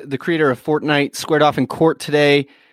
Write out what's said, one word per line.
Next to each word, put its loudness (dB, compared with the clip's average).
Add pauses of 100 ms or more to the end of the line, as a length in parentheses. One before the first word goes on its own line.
the -8
creator 0
of -6
Fortnite, -2
squared 0
off 2
in 0
court 0
today 2 (260)